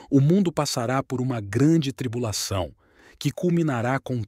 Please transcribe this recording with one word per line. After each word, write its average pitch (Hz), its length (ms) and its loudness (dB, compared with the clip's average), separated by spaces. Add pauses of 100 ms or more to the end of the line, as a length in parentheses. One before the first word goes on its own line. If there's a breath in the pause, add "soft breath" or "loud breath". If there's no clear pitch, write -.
o 139 120 6
mundo 170 280 4
passará 131 540 -2
por 127 160 -6
uma 127 220 -4
grande 135 500 2
tribulação, 110 840 -4 (460 soft breath)
que 147 120 -2
culminará 139 680 0
com 123 280 -4